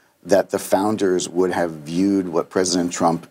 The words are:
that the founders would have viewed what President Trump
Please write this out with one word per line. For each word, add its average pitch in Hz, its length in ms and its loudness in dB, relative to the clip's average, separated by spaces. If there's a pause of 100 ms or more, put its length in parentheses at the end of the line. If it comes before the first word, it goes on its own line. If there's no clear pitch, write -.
(220)
that 92 280 2
the 98 80 -2
founders 95 720 0
would 87 240 0
have 87 180 -2
viewed 90 580 0
what 80 220 -2
President 90 420 0
Trump 85 380 0